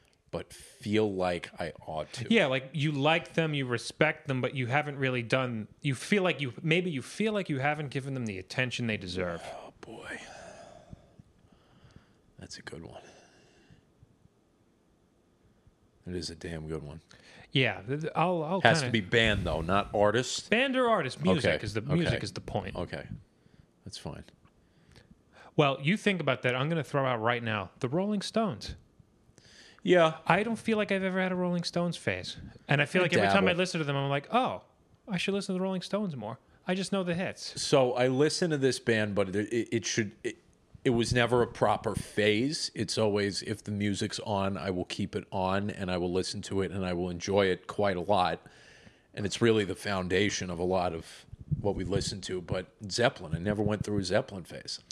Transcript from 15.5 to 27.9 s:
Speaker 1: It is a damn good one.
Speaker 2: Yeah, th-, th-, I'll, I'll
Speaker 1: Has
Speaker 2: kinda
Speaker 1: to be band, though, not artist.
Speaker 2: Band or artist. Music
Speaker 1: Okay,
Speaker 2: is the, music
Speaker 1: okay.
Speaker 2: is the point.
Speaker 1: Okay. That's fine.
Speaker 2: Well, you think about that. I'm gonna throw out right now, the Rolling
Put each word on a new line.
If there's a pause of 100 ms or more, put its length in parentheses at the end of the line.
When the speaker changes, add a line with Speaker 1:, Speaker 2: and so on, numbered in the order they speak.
Speaker 1:
It
is
a
damn
good
one. (500)
Speaker 2:
Yeah,
th-,
th-,
I'll,
I'll
Speaker 1:
Has
Speaker 2:
kinda
Speaker 1:
to
be
band,
though,
not
artist.
Speaker 2:
Band
or
artist.
Music
Speaker 1:
Okay,
Speaker 2:
is
the,
music
Speaker 1:
okay.
Speaker 2:
is
the
point.
Speaker 1:
Okay. (760)
That's
fine. (1300)
Speaker 2:
Well,
you
think
about
that.
I'm
gonna
throw
out
right
now,
the
Rolling